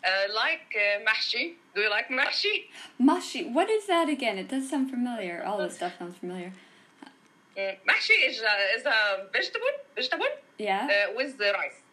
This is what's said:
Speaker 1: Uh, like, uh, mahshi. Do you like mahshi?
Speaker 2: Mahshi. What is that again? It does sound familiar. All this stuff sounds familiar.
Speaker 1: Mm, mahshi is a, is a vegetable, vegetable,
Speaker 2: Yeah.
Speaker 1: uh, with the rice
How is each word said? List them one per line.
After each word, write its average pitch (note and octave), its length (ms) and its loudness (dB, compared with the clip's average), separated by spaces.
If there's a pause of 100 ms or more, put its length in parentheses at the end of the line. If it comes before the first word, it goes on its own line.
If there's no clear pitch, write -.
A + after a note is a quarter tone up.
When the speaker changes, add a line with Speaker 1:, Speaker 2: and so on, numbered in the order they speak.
Speaker 1:
Uh, G3 300 2
like, D4 320 -2 (100)
uh, G3+ 240 2 (100)
mahshi. A#3+ 340 0 (320)
Do G3+ 60 0
you G#3+ 100 2
like G#3 180 0
mahshi? C#4+ 460 0 (440)
Speaker 2:
Mahshi. B3+ 540 2
What F4+ 160 2
is G#4+ 180 2
that E4+ 220 4
again? A#3+ 300 0
It F#3+ 80 -6
does C4+ 220 -2
sound C4 200 0
familiar. A#3 560 -4
All G3+ 140 -2
this G3+ 160 -2
stuff F3 240 -4
sounds F3 180 -10
familiar. F3+ 340 -8 (1040)
Speaker 1:
Mm, - 180 -2 (120)
mahshi - 280 4 (140)
is A3+ 120 -6
a, G#3+ 140 4 (220)
is - 80 -6
a G#3 460 2
vegetable, A4+ 440 -2 (200)
vegetable, D#4+ 360 -2 (260)
Speaker 2:
Yeah. G3+ 320 0
Speaker 1:
uh, G3+ 260 2
with C4+ 220 -4
the G3+ 160 2
rice - 260 -4 (140)